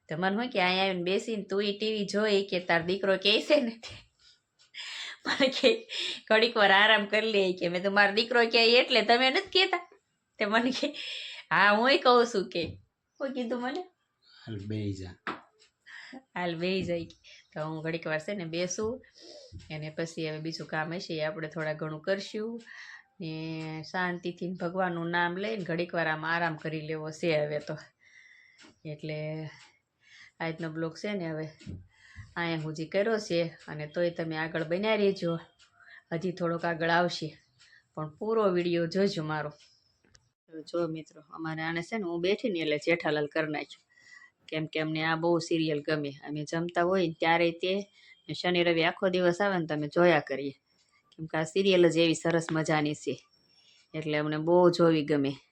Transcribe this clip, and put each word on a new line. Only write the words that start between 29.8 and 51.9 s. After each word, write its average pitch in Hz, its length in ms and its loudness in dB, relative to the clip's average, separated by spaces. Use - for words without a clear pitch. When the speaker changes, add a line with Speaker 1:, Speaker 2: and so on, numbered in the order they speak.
Speaker 1:
આજનો 160 300 -6
બ્લોગ 160 280 -6
છે 208 160 -6
ને 175 140 -4
હવે 156 180 -4
અહીંયા 165 320 -4
સુધી 156 300 -8
કર્યો 208 260 2
છે, 170 200 -2
અને 151 200 -8
તોય 175 240 0
તમે 165 260 -6
આગળ 160 260 -2
બન્યા 196 320 0
રહેજો. 196 380 0
હજી 170 240 -4
થોડોક 170 340 -4
આગળ 165 260 0
આવશે, 170 380 2
પણ 156 200 -10
પૂરો 214 400 0
વીડિયો 175 380 2
જોજો 185 360 0
મારો. 151 280 -4
તો 160 120 -20
જો 170 260 -2
મિત્રો, 160 320 -10
અમારે 160 300 -6
આને 165 200 -2
છે 196 160 -8
ને 202 80 -4
હું 170 160 -2
બેઠી 208 280 0
ને 170 100 -2
એટલે 151 180 0
જેઠાલાલ 151 500 0
કરી 156 240 -2
નાખ્યો. - 320 -8
કેમ 156 220 -4
કે 156 120 -6
અમને 156 240 -2
આ 165 120 2
બહુ 165 240 2
સિરિયલ 160 420 0
ગમે. 147 300 -2
અમે 151 200 -8
જમતા 170 400 -2
હોય 180 240 2
ને 165 120 -4
ત્યારે 170 320 4
તે, 180 220 -4
ને - 140 -14
શનિ 180 300 0
રવિ 165 200 4
આખો 180 260 0
દિવસ 180 320 2
આવે 196 160 2
ને 165 100 -2
તો 151 60 -2
અમે 151 140 -2
જોયા 170 320 6
કરીએ. 139 360 -6
કેમ - 200 -12
કે - 100 -8
આ 160 60 2
સિરિયલ 185 460 4
જ 151 80 2